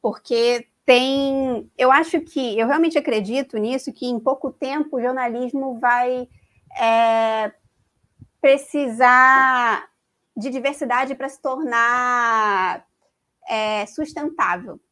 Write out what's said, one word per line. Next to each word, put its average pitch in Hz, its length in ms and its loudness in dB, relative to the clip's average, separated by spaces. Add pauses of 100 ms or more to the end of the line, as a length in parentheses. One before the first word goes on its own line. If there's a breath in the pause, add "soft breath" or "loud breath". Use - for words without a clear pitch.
porque 240 640 -2 (180)
tem, 269 920 2
eu 254 140 4
acho 320 300 2
que, 247 360 -4
eu 226 120 0
realmente 320 280 2
acredito 240 640 -2
nisso, 247 340 -4
que - 140 -10
em 240 140 -4
pouco 269 320 -4
tempo 285 440 -6
o 233 60 -2
jornalismo 247 800 -4
vai, 247 480 0 (520)
é, 226 720 2 (880)
precisar 262 1500 4 (480)
de 233 120 -6
diversidade 262 680 -4
pra 269 120 -8
se - 140 -14
tornar, 233 1400 -2 (600)
é, 214 380 -2
sustentável. 220 920 -6 (120)